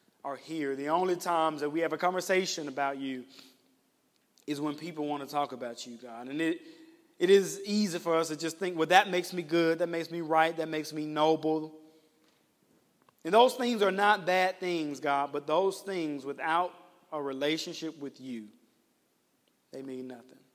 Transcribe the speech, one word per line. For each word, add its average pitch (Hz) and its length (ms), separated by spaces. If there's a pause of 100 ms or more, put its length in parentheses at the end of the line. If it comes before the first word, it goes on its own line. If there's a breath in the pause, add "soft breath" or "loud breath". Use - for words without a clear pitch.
(240 soft breath)
are 139 120
here, 151 380
the 139 140
only 180 280
times 160 440
that 147 80
we 156 120
have 160 120
a 156 60
conversation 180 720
about 139 280
you 131 300 (1200 loud breath)
is 143 160
when 147 140
people 156 280
want 143 180
to 135 60
talk 143 240
about 120 340
you, 120 120
God. 120 300
And 147 120
it, 165 220 (560 loud breath)
it 175 100
is 190 380
easy 208 320
for 165 180
us 160 120
to 156 80
just 160 200
think, 180 220
"Well, 160 80
that 190 240
makes 180 240
me 180 80
good, 165 380
that 170 100
makes 165 200
me 170 120
right, 160 340
that 160 140
makes 151 240
me 151 100
noble." 156 760 (1400)
And 165 80
those 247 220
things 240 280
are 196 100
not 196 340
bad 185 320
things, 160 400
God, 139 340
but 143 140
those 190 360
things 156 420
without 165 500 (380)
a 151 100
relationship 151 800
with 135 200
you, 117 280 (1200)
they 131 100
mean 131 280
nothing. 123 320 (140)